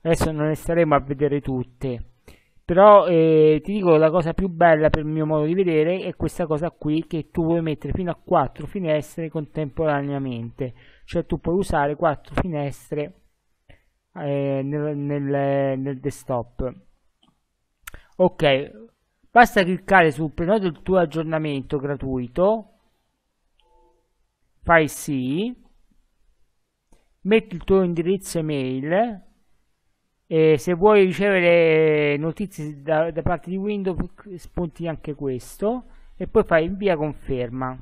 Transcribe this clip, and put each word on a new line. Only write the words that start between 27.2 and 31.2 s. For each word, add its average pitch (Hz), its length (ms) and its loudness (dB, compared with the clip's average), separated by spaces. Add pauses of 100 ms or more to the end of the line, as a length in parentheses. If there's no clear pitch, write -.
metti 214 340 0
il - 80 -12
tuo 190 180 4
indirizzo 175 560 -2
email 156 840 -2 (1080)
e 156 300 4
se 180 160 0
vuoi 202 320 6
ricevere 160 1080 4